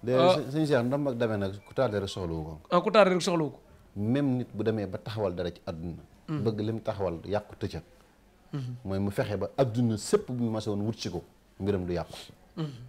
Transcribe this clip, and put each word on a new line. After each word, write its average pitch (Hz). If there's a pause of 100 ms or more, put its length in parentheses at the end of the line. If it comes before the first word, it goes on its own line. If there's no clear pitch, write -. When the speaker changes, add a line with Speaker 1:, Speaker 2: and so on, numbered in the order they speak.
Speaker 1:
De, 113
Speaker 2:
Ah. 170
Speaker 1:
sëñ, 127
sëñ 156
Cheikh, 135
ndombak 139
dabe 113
nag 98 (140)
ku -
tardé 117
rek 98
soxlawu 82
ko. 78 (120)
Speaker 2:
Ah, 175
ku 196
tardé 190
rek 180
soxlawu 165
ko. - (360)
Speaker 1:
Même 127
nit 123
bu 104
demee 107
ba 92
taxawal 107
dara 87
ci -
àdduna. 80 (260)
Speaker 2:
Hmm. 151
Speaker 1:
Bëgg 107
lim 110
taxawal 95
yàqu -
tëcca. 104 (720)
Speaker 2:
Hmm. 127
Speaker 1:
Mooy 98
mu 101
fexe 104
ba 95 (100)
àdduna 117
sépp -
bu 123
ñu 113
mase 110
woon 101
wut 113
si 110
ko, 85 (360)
mbiram 95
du 87
yàqu. - (460)
Speaker 2:
Hmm. 160 (220)